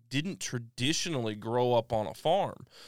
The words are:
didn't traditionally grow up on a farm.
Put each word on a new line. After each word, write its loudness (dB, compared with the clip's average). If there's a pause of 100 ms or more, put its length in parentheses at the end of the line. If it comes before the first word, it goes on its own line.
(100)
didn't -2
traditionally -2
grow 2
up 2
on 0
a -6
farm. 0 (220)